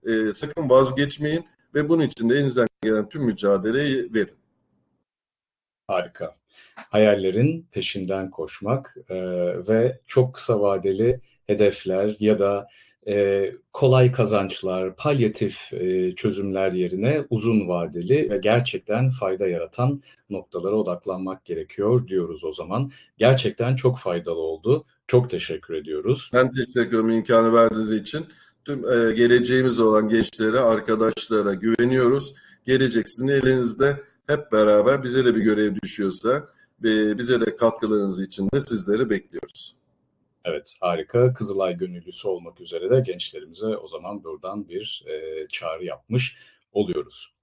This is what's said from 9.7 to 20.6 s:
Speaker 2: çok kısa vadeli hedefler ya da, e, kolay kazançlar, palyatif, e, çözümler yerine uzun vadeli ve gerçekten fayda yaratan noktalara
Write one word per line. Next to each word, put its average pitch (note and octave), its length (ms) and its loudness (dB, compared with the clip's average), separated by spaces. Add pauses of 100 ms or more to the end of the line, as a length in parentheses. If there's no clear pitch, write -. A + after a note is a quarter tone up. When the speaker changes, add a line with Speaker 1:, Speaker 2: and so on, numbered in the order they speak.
Speaker 2:
çok B2+ 280 0
kısa A2 260 -2
vadeli G2 600 0 (260)
hedefler G2+ 760 0
ya G#2 180 2
da, G2+ 300 0 (380)
e, G2 460 0 (200)
kolay B2+ 400 6
kazançlar, F#2+ 840 -2
palyatif, A#2 760 -2
e, F#2 420 -2
çözümler F#2+ 580 -2
yerine F#2+ 580 -2
uzun G#2+ 380 0
vadeli F2 600 0
ve G2 80 -2
gerçekten A2+ 720 0
fayda G2 360 -2
yaratan A#2+ 560 -2 (280)
noktalara F#2+ 460 -4